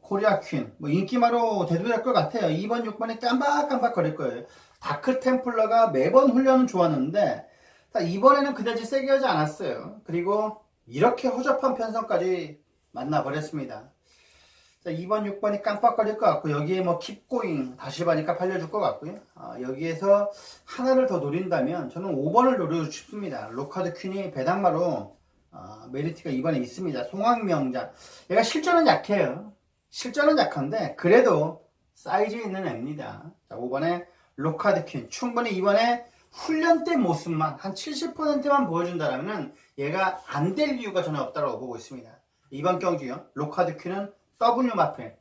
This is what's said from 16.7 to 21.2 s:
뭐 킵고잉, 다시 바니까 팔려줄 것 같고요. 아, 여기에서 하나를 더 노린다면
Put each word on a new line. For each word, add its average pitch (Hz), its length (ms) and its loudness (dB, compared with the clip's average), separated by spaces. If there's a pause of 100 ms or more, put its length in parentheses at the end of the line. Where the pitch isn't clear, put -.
뭐 170 180 0
킵고잉, 160 800 -6
다시 143 260 -8
바니까 160 320 2
팔려줄 175 340 -4
것 208 100 -4
같고요. 175 400 -4 (140)
아, - 280 -16
여기에서 165 680 2 (360)
하나를 262 420 2
더 175 120 0
노린다면 156 680 -2